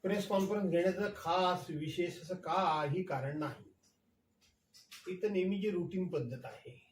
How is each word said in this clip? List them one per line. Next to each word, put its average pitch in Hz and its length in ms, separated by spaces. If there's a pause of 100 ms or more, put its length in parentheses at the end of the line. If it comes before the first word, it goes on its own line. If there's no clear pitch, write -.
प्रेस 196 240
कॉन्फरन्स 196 440
घेण्याचं 185 440
खास 180 540
विशेष 156 520
असं 185 140
काही 165 680
कारण 143 360
नाही. - 340 (1300)
इथं 185 260
नेहमी 190 240
जी 208 120
रुटीन 180 380
पद्धत 123 380
आहे - 360 (100)